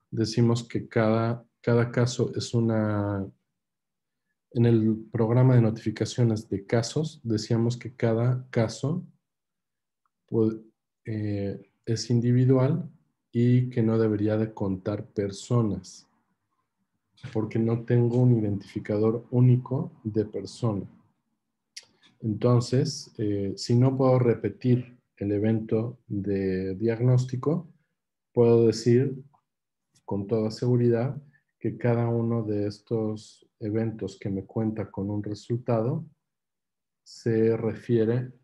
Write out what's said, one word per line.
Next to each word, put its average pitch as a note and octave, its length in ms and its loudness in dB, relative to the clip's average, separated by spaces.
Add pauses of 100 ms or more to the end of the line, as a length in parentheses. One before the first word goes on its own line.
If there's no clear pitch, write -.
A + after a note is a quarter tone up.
(120)
decimos A#2 520 2
que - 240 -8
cada, A2+ 560 0 (180)
cada A#2+ 300 2
caso A#2+ 440 0
es - 180 -8
una, G#2+ 760 0 (1200)
en A#2+ 160 2
el A2 280 4 (160)
programa B2 440 4
de A#2 60 8
notificaciones A2 840 0
de - 200 -6
casos, D3 560 -2
decíamos A#2 520 0
que - 200 -14
cada A#2 560 0
caso, C3+ 520 -2 (1200)
pues, A2 300 0 (480)
eh, G#2 680 -6 (160)
es A2+ 240 -4
individual B2+ 760 2 (440)
y B2 400 4
que A#2+ 100 -2
no A2+ 160 2
debería G#2+ 400 0
de A2 160 -2
contar G2+ 540 -4
personas, G2+ 1000 -4 (1300)
porque A2 240 -4
no A2+ 260 0
tengo A#2+ 380 2
un B2 160 6
identificador G#2+ 920 -2
único B2+ 600 2 (120)
de G#2+ 220 -2
persona. G2+ 640 -6 (1300)
Entonces, B2 960 0
eh, G2+ 380 -2
si - 200 -2
no C3 220 4
puedo C3 220 4
repetir A#2+ 800 0 (180)
el G2+ 160 -4
evento A2 760 -2
de F#2+ 680 -4
diagnóstico, B2 920 0 (640)
puedo A#2 320 6
decir A#2+ 560 2 (840)
con G2 220 -6
toda A2 220 -2
seguridad A#2+ 720 0 (380)
que A2+ 180 -6
cada A#2 300 0
uno A#2 340 0
de G#2 260 -2
estos G#2+ 800 -6 (140)
eventos A2 580 -4
que G#2+ 120 -8
me F#2+ 160 -6
cuenta A2 440 -4
con G2 200 -6
un G#2 120 -4
resultado A#2+ 840 -4 (1000)
se A2+ 540 0
refiere A2+ 720 0 (120)